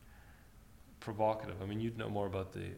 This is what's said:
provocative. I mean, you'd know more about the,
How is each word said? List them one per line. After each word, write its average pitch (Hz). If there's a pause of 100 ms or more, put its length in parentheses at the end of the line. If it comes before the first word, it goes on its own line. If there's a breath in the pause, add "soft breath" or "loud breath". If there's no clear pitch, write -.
(1000 loud breath)
provocative. 107
I 95
mean, 107
you'd 113
know 110
more 101
about 95
the, 95